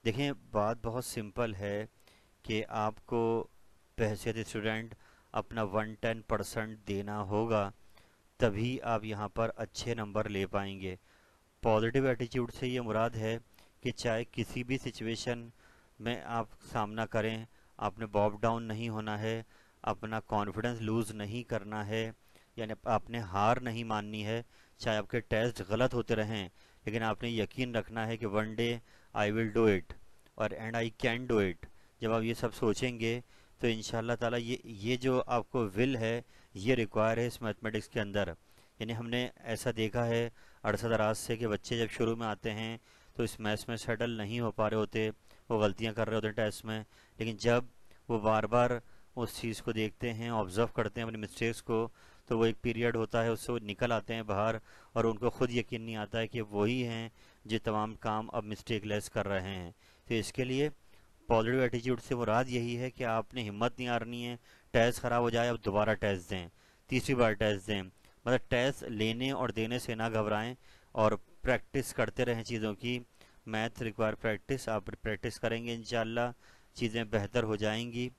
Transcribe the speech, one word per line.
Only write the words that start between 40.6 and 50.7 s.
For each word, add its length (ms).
अरसा 260
दराज 260
से 220
कि 100
बच्चे 300
जब 120
शुरू 260
में 120
आते 240
हैं 280
तो 80
इस 180
मैथ्स 280
में 80
सेटल 400
नहीं 240
हो 100
पा 160
रहे 120
होते, 300
वो 100
गलतियाँ 340
कर 140
रहे 80
होते 120
हैं 80
टेस्ट 300
में, 140
लेकिन 180
जब 320
वो 120
बार 260
बार 340
उस 240
चीज़ 200
को 120
देखते 360
हैं, 220
ऑब्जर्व 440